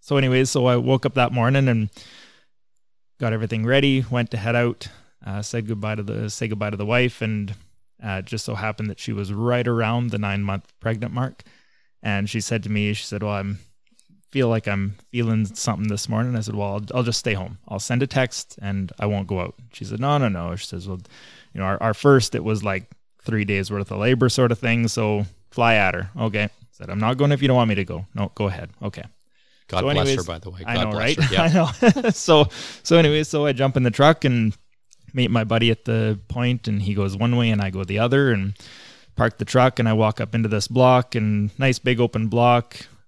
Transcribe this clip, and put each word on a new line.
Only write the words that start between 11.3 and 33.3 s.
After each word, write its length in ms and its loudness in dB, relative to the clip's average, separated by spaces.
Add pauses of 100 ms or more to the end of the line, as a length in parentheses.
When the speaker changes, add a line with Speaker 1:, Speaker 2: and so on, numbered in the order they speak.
Speaker 1:
And 280 -2
she 120 -4
said 220 -4
to 60 -8
me, 240 0
she 120 -8
said, 180 -8
"Well, 100 -4
I'm 260 -6 (680)
feel 200 2
like 180 0
I'm 280 -2 (160)
feeling 340 0
something 420 -4
this 220 -6
morning." 260 -2
I 60 -4
said, 140 -8
"Well, 180 -4
I'll, 240 -6
I'll 60 0
just 160 -2
stay 160 -2
home. 240 -10 (100)
I'll 100 -6
send 240 -2
a 40 -2
text 540 -4
and 380 -6
I 60 -2
won't 220 -2
go 120 -2
out." 160 -6 (160)
She 140 -12
said, 160 -8
"No, 160 2
no, 100 2
no." 300 -4
She 80 -10
says, 240 -10
"Well, 100 -8 (540)
you 80 -6
know, 40 -2
our, 160 -2
our 120 2
first, 420 4
it 80 -4
was, 180 -2
like, 300 -6 (300)
three 240 -2
days 260 -2
worth 180 -6
of 100 -6
labor 280 4
sort 240 2
of 80 -2
thing. 300 0
So 360 0 (260)
fly 240 4
at 180 4
her." 160 -6 (100)
"Okay." 260 -2
I 40 -6 (220)
said, 180 -16
"I'm 100 -6
not 160 0
going 160 2
if 100 0
you 60 2
don't 100 4
want 120 4
me 60 2
to 100 -2
go." 280 -10
"No, 220 -6
go 120 -2
ahead." 240 -6 (100)
"Okay." 220 -10 (680)
Speaker 2:
God 100 -2
Speaker 1:
So 60 0
Speaker 2:
bless 100 2
her, 60 2
Speaker 1:
anyways, 260 0
Speaker 2:
by 120 -8
the 100 -14
way. 160 -16
Speaker 1:
I 100 -4
Speaker 2:
God 80 0
Speaker 1:
know, 80 -2
Speaker 2:
bless 260 0
Speaker 1:
right? 80 2
Speaker 2:
her. 80 0
Yeah. 380 4
Speaker 1:
<laughs> 100 -6
I 200 6
know. 100 0
<laughs> 0 -
So, 380 4 (340)
so 140 4
anyways, 320 4
so 160 0